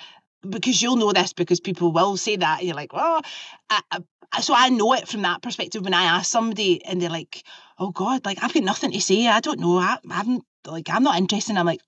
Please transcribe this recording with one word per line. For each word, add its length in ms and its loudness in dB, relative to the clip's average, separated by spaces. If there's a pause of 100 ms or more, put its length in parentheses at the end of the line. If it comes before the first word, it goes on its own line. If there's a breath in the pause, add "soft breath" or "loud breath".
(480 loud breath)
because 340 0
you'll 140 2
know 160 4
this," 220 2
because 260 0
people 320 -2
will 240 2
say 200 -2
that. 240 0
And 80 -4
you're 80 -4
like, 180 -10
"Well," 280 0 (480 loud breath)
I, 120 0 (500)
I, 80 -2
so 160 2
I 140 6
know 240 4
it 140 -4
from 140 -6
that 200 -2
perspective. 420 -8
When 100 0
I 100 4
ask 260 2
somebody 540 0
and 180 -4
they're 80 -2
like, 340 -10 (340 loud breath)
"Oh 140 -4
God, 340 -2
like, 160 -6
I've 120 -2
got 100 2
nothing 280 -2
to 100 -2
say. 260 2
I 120 4
don't 200 -4
know. 180 4
I, 200 0 (120)
I 40 -8
haven't, 300 -2 (220)
like, 240 -8
I'm 140 4
not 140 4
interested." 340 0
And 80 0
I'm 60 2
like, 220 -2